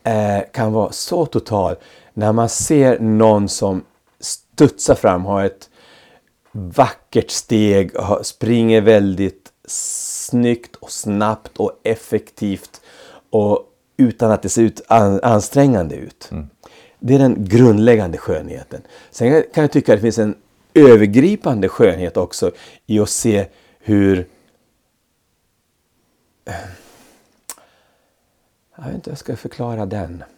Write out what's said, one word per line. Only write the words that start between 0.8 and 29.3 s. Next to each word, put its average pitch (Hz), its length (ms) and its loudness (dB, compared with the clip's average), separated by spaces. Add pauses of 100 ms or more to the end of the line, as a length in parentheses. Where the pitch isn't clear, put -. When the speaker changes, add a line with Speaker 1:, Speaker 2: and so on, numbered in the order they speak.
Speaker 1:
så 175 340 -4
total. 98 500 -4 (380)
När 107 200 -2
man 113 160 0
ser 135 500 0
någon 107 500 2
som 95 340 -4 (360)
studsar - 760 0
fram, 92 300 0
har 101 200 -2
ett - 240 -8 (800)
vackert 110 800 -4
steg, 101 640 0
har, 98 280 -4
springer 113 580 0
väldigt 98 680 0 (160)
snyggt - 1080 -6
och - 160 -20
snabbt 107 640 -6
och - 260 -6
effektivt - 1000 -8 (480)
och 208 360 -2 (320)
utan 113 340 0
att 101 100 0
det 98 80 -6
ser 117 120 0
ut 110 260 0
an-, 101 360 2
ansträngande 107 720 0
ut. - 360 -18
Speaker 2:
Mm. 76 180 -12 (500)
Speaker 1:
Det 123 160 0
är 135 40 6
den 120 260 0
grundläggande 107 720 4
skönheten. 76 640 -10 (300)
Sen 143 320 2 (100)
kan 165 80 0
jag 147 100 0
tycka 131 220 2
att 104 40 2
det 98 40 -2
finns 113 180 -2
en 107 160 -2 (380)
övergripande 120 960 6
skönhet 90 480 0
också 90 340 -4 (340)
i 107 140 -2
att 104 100 0
se 104 360 -2 (340)
hur... 98 480 0 (4000)
Jag - 100 -20
vet 131 100 -12
inte 185 140 -14
hur - 20 -12
jag 139 60 -14
ska - 180 -12